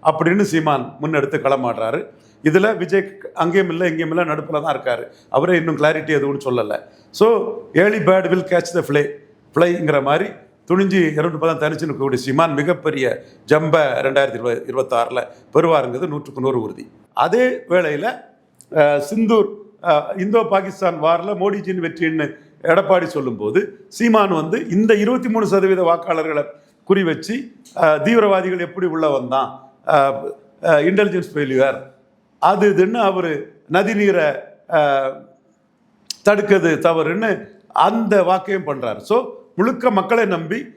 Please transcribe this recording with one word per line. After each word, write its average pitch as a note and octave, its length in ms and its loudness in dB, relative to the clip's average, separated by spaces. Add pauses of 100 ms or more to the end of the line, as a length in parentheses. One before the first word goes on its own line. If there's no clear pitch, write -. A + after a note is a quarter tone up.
அப்படின்னு D#3+ 380 2
சீமான் D3+ 600 0
முன்னெடுத்து D3 380 -2
களமாடுறாரு. B2 640 -2 (380)
இதுல F#3 340 2
விஜய் F#3+ 400 -4 (160)
அங்கேயும் F3 360 0
இல்லை, E3+ 200 -2
இங்கேயும் D#3 280 -4
இல்லை, F3 80 0
நடுப்புல D3+ 360 -4
தான் D3 160 -2
இருக்காரு. B2 300 -4 (220)
அவரே E3+ 280 2
இன்னும் D#3+ 200 -2
கிளாரிட்டி D#3 320 0
எதுவும் C#3+ 300 0
சொல்லல. A#2+ 400 -2 (300)
So, A3 440 2 (200)
"early G#3 260 4
bird F3+ 340 2
will F#3 100 0
catch F3 320 -2
the E3 60 0
fly", C#3+ 280 0 (460)
ஃப்ளைங்கிற E3 480 2
மாதிரி D3+ 260 0 (380)
துணிஞ்சு F#3 340 2
இருநூத்தி D#3 300 0
முப்பதாம் D#3 280 -2
தனிச்சு D3+ 220 -2
நிற்கக்கூடிய C3+ 340 -2
சீமான் C#3 380 0
மிகப்பெரிய D3 680 -2 (240)
ஜம்ப D#3 300 2 (240)
ரெண்டாயிரத்தி C3+ 280 2
இருபது, A#2 380 -4
இருபத்தாறுல B2+ 560 -2 (300)
பெறுவாருங்கிறது C#3+ 540 2
நூற்றுக்கு C#3+ 340 -10
நூறு B2+ 200 -2
உறுதி. - 300 -12 (220)
அதே A3 340 2
வேளையில, F3+ 640 -2 (680)
ஆ, D3 180 4
சிந்தூர், G#3+ 520 0 (360)
ஆ, D3+ 300 0
இந்தோ G#3 360 0
பாகிஸ்தான் F#3+ 520 -2
வார்ல E3+ 320 0
மோடிஜியின் F#3 540 -4
வெற்றின்னு D#3+ 420 -2 (320)
எடப்பாடி F3+ 420 2
சொல்லும்போது, A#2+ 840 -4
சீமான் A3 420 2
வந்து E3 400 -4
இந்த G#3+ 240 2
இருபத்தி A#3+ 360 0
மூணு A3 180 0
சதவீத F#3+ 340 2
வாக்காளர்களை D#3+ 640 0 (380)
குறி G3 200 2
வச்சு, G3 480 -4 (260)
ஆ, D#3 200 4
தீவிரவாதிகள் F#3 640 2
எப்படி F3 280 -6
உள்ள D#3+ 220 0
வந்தான், B2+ 600 -4 (160)
ஆ, D3+ 80 2 (680)
ஆ, E3 140 4
இன்டெலிஜென்ஸ் F#3 560 0
ஃபெயிலியர் C3 580 -2 (480)
அது G3 340 4
இதுன்னு F#3+ 200 2
அவரு F#3 680 -2 (100)
நதிநீரை, F#3 680 2 (340)
ஆ, C#3+ 320 2 (1200)
தடுக்கிறது G3 480 2
தவறுன்னு E3 680 0 (200)
அந்த G3+ 560 2
வாக்கையும் F#3 440 -2
பண்றாரு. B2 300 -6
So B3+ 360 -2 (220)
முழுக்க B3 360 0
மக்களை G#3 340 0
நம்பி F3+ 400 -6 (120)